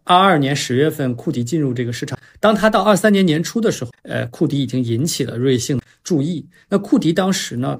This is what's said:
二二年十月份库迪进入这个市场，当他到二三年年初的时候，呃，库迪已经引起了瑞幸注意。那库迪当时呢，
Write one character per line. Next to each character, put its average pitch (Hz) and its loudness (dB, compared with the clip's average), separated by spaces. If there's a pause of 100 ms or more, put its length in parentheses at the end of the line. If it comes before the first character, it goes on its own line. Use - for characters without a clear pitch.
二 180 4
二 185 6
年 139 0
十 131 -4
月 151 2
份 139 -4
库 120 -6
迪 123 -4
进 156 -2
入 135 -2
这 123 -4
个 117 -4
市 120 -8
场， - -10 (200)
当 220 4
他 208 2
到 208 2
二 208 4
三 214 2
年 196 4
年 160 2
初 196 -4
的 214 2
时 - -8
候， 120 -8 (140)
呃， 120 -6
库 151 -2
迪 143 0
已 127 -2
经 127 -2
引 117 -2
起 165 -4
了 - -6
瑞 127 2
幸 123 -2 (220)
注 151 0
意。 156 -4 (220)
那 196 2
库 202 2
迪 160 2
当 185 0
时 - -6
呢， 135 -4